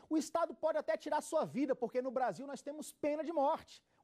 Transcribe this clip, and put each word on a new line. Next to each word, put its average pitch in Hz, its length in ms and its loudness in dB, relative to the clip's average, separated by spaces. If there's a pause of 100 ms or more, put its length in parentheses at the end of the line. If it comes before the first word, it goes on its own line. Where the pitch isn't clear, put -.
O 311 80 2
Estado 330 380 0
pode 311 240 0
até 311 180 0
tirar 302 220 0
a - 40 -2
sua 302 220 2
vida, 247 300 0
porque 247 260 -2
no 262 120 -2
Brasil 240 340 0
nós 285 160 -8
temos 294 300 -10
pena 302 320 0
de 311 80 -4
morte. 294 500 0 (220)